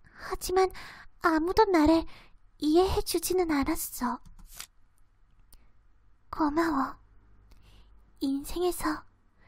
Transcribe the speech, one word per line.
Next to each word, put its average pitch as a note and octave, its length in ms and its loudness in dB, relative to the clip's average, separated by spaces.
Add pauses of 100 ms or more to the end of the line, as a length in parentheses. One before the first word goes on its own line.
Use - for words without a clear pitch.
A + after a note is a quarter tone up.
하지만 F#4 680 -2 (520)
아무도 E4+ 440 2
나를 E4 400 4 (520)
이해해주지는 F4 920 2
않았어. C#4 720 -2 (2000)
고마워. D4+ 680 -2 (1200)
인생에서 D#4 840 -4 (440)